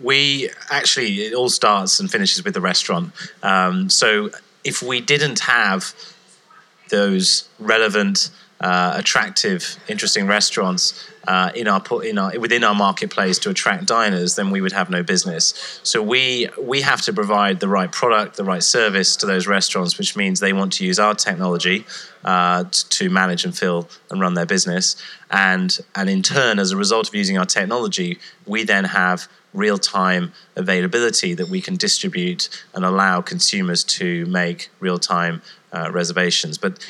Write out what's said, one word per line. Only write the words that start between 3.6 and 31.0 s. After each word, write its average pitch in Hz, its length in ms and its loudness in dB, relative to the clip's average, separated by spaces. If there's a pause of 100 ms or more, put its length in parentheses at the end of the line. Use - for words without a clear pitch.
so 107 400 2 (320)
if 127 180 -6
we 123 180 -2
didn't 143 420 0
have 104 520 0 (960)
those 98 580 2 (120)
relevant, 107 720 2 (300)
uh, 90 340 2
attractive, 95 840 -2 (100)
interesting 101 380 -2
restaurants, 98 840 0 (200)
uh, 92 260 2
in 113 140 -4
our 98 120 2
po-, 110 200 -4
in 95 180 -4
our, 95 220 -2
within 117 240 2
our 107 100 4
marketplace 98 640 0
to - 140 -2
attract 95 340 -2
diners, 98 500 0
then 98 140 0
we 98 120 0
would 95 100 -2
have 92 180 -2
no 87 140 -2
business. - 800 -2
So - 180 0
we, 127 480 0 (100)
we 123 220 -2
have 139 220 0
to 113 100 -2
provide 101 460 2
the 98 80 -2
right 95 240 0
product, 110 460 0
the 104 60 -4
right 92 200 0
service 101 540 2
to 104 100 -2
those 92 180 0
restaurants, 92 520 0
which - 180 -4
means 95 240 0
they 98 140 2
want 98 200 0
to 95 120 -2
use 90 120 0
our 107 160 4
technology, 90 720 0 (400)
uh, 90 460 2
t-, - 180 -2
to 98 200 0
manage 92 360 2
and 90 100 -6
fill 87 320 -2 (220)
and 95 100 -4
run 92 140 2
their 87 140 0
business. 92 480 0 (340)
And, 92 480 2 (160)
and 98 160 -2
in 95 140 0
turn, 127 340 2
as 95 140 0
a 98 60 -2
result 107 300 2
of - 80 -10
using 98 220 0
our 92 80 0
technology, 98 720 -2 (300)
we 107 160 -2
then 98 220 4
have 90 420 0 (260)
real-time 95 800 0 (240)
availability 92 800 0